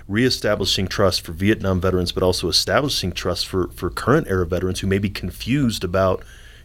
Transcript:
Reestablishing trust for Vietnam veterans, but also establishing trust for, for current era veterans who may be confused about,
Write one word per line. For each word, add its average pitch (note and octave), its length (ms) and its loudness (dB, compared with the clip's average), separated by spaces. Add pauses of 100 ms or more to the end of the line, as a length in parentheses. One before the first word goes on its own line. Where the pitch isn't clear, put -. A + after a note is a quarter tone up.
Reestablishing G#2 800 0
trust F#2+ 340 2
for F2 100 -10
Vietnam F#2+ 480 2
veterans, F2+ 320 2
but F#2 120 0
also F#2 240 2
establishing G2 640 0
trust - 340 -4
for, F#2 220 0
for - 200 -6
current C#3+ 400 0
era F#2 160 2
veterans F2+ 360 -2
who F#2+ 80 -2
may F#2+ 100 4
be G2+ 100 0
confused A2+ 760 -2
about, F#2+ 380 2 (420)